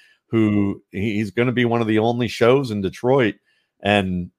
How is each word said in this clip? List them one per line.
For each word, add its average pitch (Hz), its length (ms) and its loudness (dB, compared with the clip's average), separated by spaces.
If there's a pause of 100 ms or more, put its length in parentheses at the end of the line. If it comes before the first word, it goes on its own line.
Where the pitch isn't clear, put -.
(280)
who 104 640 0
he-, 101 240 -4
he's 104 160 -4
gonna 120 220 0
be 120 120 0
one 117 160 0
of 113 60 0
the 107 120 2
only 117 300 0
shows 123 420 2
in 104 120 -4
Detroit. 123 540 0 (440)
And 92 580 0